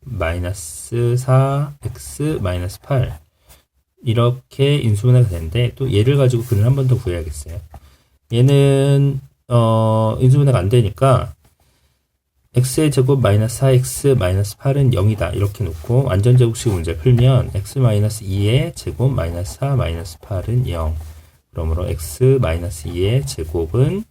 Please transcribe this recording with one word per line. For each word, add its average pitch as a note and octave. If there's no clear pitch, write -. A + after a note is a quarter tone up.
마이너스 G2
사 C3+
X -
마이너스 F2+
팔. C3
이렇게 B2
인수분해가 A#2+
되는데 F2+
또 C3
얘를 A#2
가지고 B2+
근을 G#2
한 C3+
번 C3
더 B2
구해야겠어요. E2
얘는, C#3
어, A2
인수분해가 C3
안 F#2
되니까 A#2+
X의 C#3+
제곱 C3+
마이너스 G#2
사 C3
X C3
마이너스 F#2+
팔은 C#3
영이다. F#2+
이렇게 G2
놓고 A#2+
완전 G#2+
제곱식 A#2
문제 E2
풀면 B2
X G2+
마이너스 G#2+
이의 G#2
제곱 G#2
마이너스 E2+
사 C3+
마이너스 E2
팔은 A2+
영. D#2+
그러므로 E2
X -
마이너스 E2+
이의 G#2
제곱은 G2